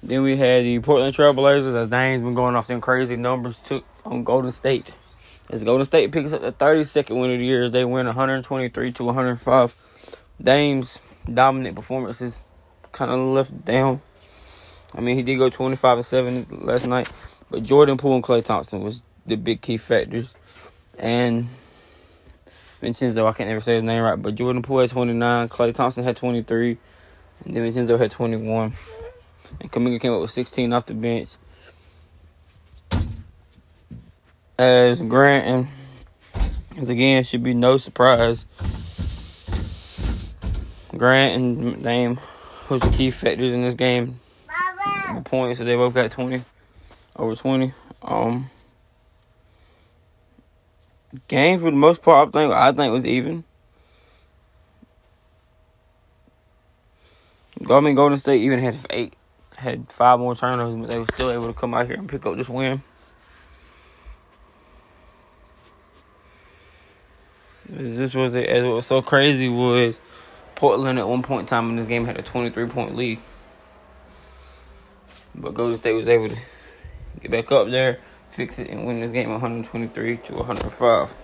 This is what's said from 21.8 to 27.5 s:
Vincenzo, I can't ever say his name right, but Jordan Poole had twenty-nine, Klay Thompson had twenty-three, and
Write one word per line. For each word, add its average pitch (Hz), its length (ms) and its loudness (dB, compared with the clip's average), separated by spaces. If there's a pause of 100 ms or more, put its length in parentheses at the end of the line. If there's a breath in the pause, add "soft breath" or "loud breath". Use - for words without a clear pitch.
Vincenzo, 113 440 0
I 110 80 4
can't 104 160 -6
ever 110 120 -2
say 117 140 2
his 113 80 0
name 113 200 0
right, 110 120 2
but 107 200 -4
Jordan 123 260 -2
Poole 131 200 2
had 123 100 2
twenty-nine, 120 580 0
Klay 120 240 0
Thompson 123 300 -2
had 123 140 0
twenty-three, 117 600 -2 (680 soft breath)
and - 120 -10